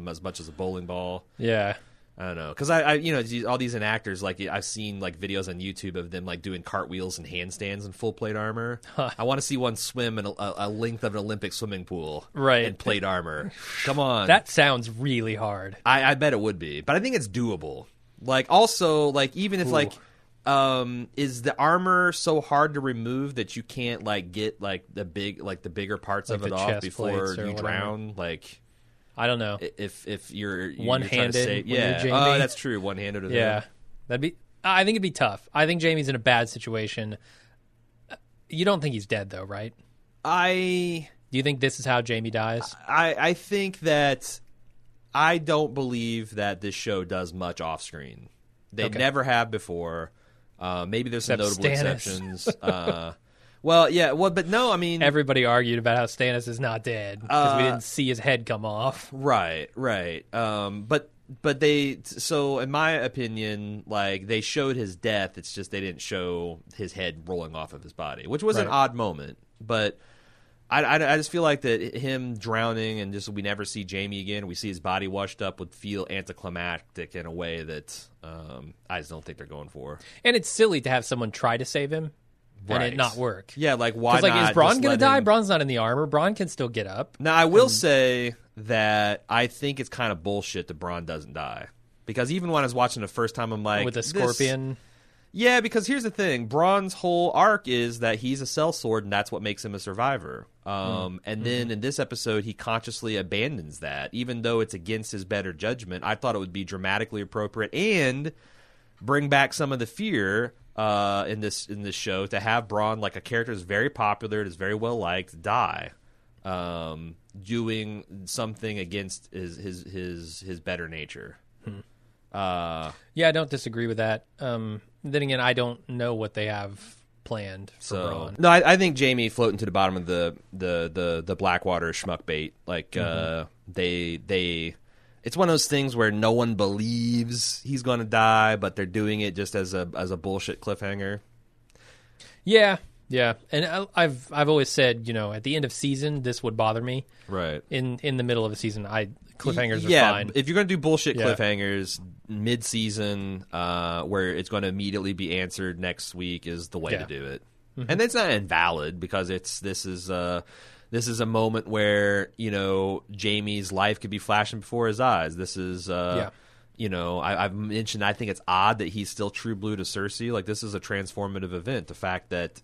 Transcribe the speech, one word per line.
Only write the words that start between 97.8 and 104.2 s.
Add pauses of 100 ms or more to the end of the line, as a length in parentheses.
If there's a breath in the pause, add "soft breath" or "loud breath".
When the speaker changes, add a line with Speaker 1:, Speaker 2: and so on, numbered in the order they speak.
Speaker 1:
that
he's
a
sellsword,
and
that's
what
makes
him
a
survivor. (200)
Um,
Speaker 2:
Mm.
Speaker 1:
and
then
Speaker 2:
Mm-hmm.
Speaker 1:
in
this
episode,
he
consciously
abandons
that,
even